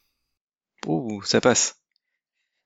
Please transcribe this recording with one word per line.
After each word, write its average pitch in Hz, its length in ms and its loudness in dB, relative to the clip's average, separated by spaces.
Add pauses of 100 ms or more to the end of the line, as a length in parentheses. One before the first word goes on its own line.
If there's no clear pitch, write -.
(880)
Oh, 123 360 -4
ça - 180 0
passe. - 380 2 (880)